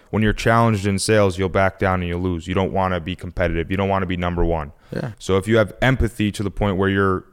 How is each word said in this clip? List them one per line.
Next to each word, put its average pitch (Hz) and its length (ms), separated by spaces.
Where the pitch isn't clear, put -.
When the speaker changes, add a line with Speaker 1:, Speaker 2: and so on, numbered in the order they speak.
Speaker 1:
when 107 140
you're 104 100
challenged 113 540
in 98 100
sales, 101 400
you'll 95 120
back 95 280
down 92 240
and 87 80
you'll 87 100
lose. 87 280
You 92 80
don't 95 180
wanna 92 260
be 85 160
competitive. 85 540
You 95 80
don't 98 120
wanna 95 180
be 90 100
number 87 260
one. 80 280
Speaker 2:
Yeah. 127 280
Speaker 1:
So 95 180
if 95 100
you 113 100
have 104 140
empathy 117 480
to - 100
the 101 80
point 101 280
where 98 120
you're, 98 440